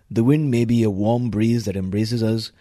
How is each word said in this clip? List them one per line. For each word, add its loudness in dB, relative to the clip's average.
The 0
wind 2
may 2
be 2
a 2
warm 0
breeze 0
that -4
embraces -2
us, -2